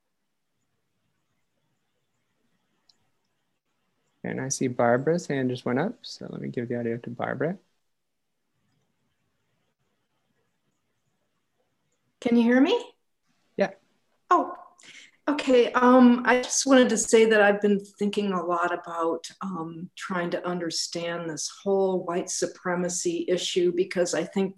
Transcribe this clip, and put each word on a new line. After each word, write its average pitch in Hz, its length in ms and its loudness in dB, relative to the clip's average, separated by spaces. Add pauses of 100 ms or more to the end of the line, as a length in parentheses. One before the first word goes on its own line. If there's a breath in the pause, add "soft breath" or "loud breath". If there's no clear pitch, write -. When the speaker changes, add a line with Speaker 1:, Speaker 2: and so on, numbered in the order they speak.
(4000)
Speaker 1:
And 120 180 -8
I 135 80 -8
see 135 180 -4
Barbara's 127 600 0
hand 135 220 -4
just 127 160 -8
went 123 140 -2
up, 214 220 -4
so - 280 -16
let - 120 -12
me 139 80 -10
give 127 180 -8
the 120 100 -6
audio 117 200 -6
to 117 120 -14
Barbara. 127 480 -6 (4000)
Speaker 2:
Can 233 160 0
you 233 80 6
hear 247 160 4
me? 381 180 4 (760)
Speaker 1:
Yeah. - 140 0 (600)
Speaker 2:
Oh, - 240 2 (760 loud breath)
okay. 254 420 2
Um, 247 540 8
I 247 160 4
just - 240 -4
wanted 254 240 6
to 220 80 0
say 220 280 4
that 220 160 4
I've 202 200 4
been 202 180 2
thinking 202 540 -4
a 175 100 -4
lot 175 300 -2
about, 170 560 -6 (120)
um, 165 540 -10
trying 175 360 -6
to 175 140 -6
understand 170 840 -6
this 151 200 -8 (140)
whole 190 400 0
white 175 260 -6
supremacy 175 1000 -4
issue, 180 440 0
because 180 400 -2
I 160 120 -2
think 190 320 -4